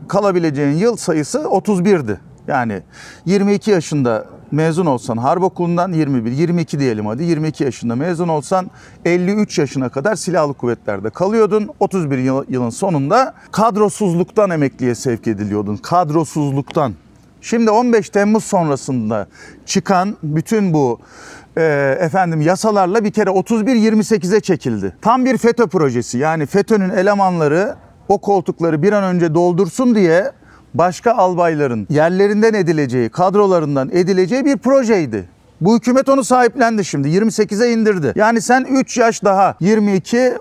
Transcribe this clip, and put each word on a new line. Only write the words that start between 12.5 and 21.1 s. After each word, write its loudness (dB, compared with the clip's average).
sonunda 0
kadrosuzluktan 0
emekliye -2
sevk -4
ediliyordun. -4
Kadrosuzluktan. -2
Şimdi 0
on 2
beş 0
Temmuz 0
sonrasında -2
çıkan -2
bütün -2
bu, 0